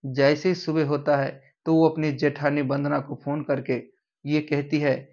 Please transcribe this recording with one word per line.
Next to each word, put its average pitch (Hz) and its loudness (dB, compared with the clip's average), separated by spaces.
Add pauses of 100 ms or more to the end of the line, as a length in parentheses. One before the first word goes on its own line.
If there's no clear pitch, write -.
जैसे 143 2
ही 180 2
सुबह 160 -2
होता 143 0
है, - -6 (100)
तो 160 2
वो 160 6
अपनी 156 0
जेठानी 147 0
वंदना 139 -2
को - -8 (100)
फोन 147 -4
करके 123 -2 (440)
ये 151 2
कहती 147 -2
है 143 2 (160)